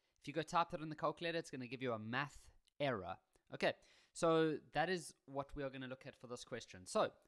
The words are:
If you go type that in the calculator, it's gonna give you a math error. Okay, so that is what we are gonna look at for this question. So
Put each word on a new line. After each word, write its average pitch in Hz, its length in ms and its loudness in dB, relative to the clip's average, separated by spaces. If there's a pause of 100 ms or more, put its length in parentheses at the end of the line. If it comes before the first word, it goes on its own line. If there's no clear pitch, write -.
(220)
If - 60 -10
you 143 60 -8
go 156 80 2
type 170 300 2
that 165 100 -4
in 160 80 -6
the 151 60 -6
calculator, 165 420 -2
it's 160 120 -4
gonna 127 180 -6
give 123 140 -6
you 123 120 2
a 110 60 -2
math 127 380 -2 (420)
error. 98 380 0 (360)
Okay, - 200 2 (380)
so 160 460 6 (160)
that 156 160 2
is 180 240 -2 (120)
what 135 300 -6
we 143 80 -4
are 139 60 -2
gonna 131 180 -8
look 127 180 -10
at 127 100 -14
for - 120 -18
this 120 160 -8
question. 110 420 -10
So 202 240 2 (180)